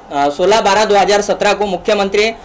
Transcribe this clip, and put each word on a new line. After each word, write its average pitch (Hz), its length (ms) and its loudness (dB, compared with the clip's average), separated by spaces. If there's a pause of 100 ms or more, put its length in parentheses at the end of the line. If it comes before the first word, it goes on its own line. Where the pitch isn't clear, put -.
(120)
अ, 143 160 0
सोलह 185 320 0
बारह 208 240 2
दो 202 120 2
हज़ार 202 260 2
सत्रह 202 300 -2
को 202 140 -2
मुख्यमंत्री 202 640 -2 (140)